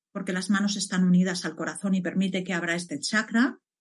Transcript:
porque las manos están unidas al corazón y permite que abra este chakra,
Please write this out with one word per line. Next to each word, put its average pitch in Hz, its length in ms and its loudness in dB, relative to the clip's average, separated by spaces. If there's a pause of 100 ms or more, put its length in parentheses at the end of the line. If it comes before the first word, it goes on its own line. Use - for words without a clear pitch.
(120)
porque 190 220 -6
las 185 160 -2
manos 202 260 2
están 185 300 0
unidas 180 400 4
al 156 100 -6
corazón 165 380 -4
y 185 80 2
permite 185 420 -2
que 185 100 -6
abra 170 220 -2
este 175 240 -6
chakra, 220 600 0 (220)